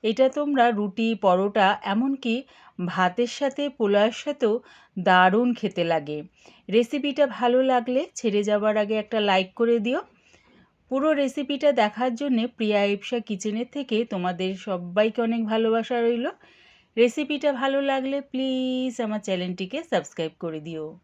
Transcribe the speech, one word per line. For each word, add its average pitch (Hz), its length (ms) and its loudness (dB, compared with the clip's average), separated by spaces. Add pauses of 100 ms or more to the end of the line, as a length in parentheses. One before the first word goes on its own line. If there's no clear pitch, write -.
এটা 233 240 4
তোমরা 285 420 2
রুটি, 208 380 0 (140)
পরোটা, 196 440 4 (180)
এমনকি 240 500 -2 (520)
ভাতের 185 480 0
সাথে, 277 360 -4
পোলাওয়ের 214 480 2
সাথেও 262 360 -2 (420)
দারুণ 185 580 6
খেতে 180 300 -4
লাগে। 151 340 -2 (500)
রেসিপিটা 262 640 0
ভালো 240 320 2
লাগলে 254 380 2 (140)
ছেড়ে 208 280 0
যাবার 208 340 2
আগে 214 220 0
একটা 214 220 -4
লাইক 190 340 2
করে 233 240 2
দিও। 247 220 -2 (920)
পুরো 269 240 0
রেসিপিটা 285 580 0
দেখার 233 420 0
জন্যে 247 340 0
প্রিয়া 208 360 0
ইপসা 202 360 -2
কিচেনের 214 500 -6
থেকে 262 340 -4
তোমাদের 185 540 -4
সবাইকে 185 640 -2
অনেক 226 240 0
ভালোবাসা 226 520 0
রইল। 233 280 0 (680)
রেসিপিটা 285 560 2
ভালো 269 300 0
লাগলে 269 360 -2 (100)
প্লিজ 254 720 -2
আমার 214 220 -2
চ্যানেলটিকে 185 560 -4 (100)
সাবস্ক্রাইব 165 500 -4
করে 160 220 -8
দিও। 160 240 -10 (200)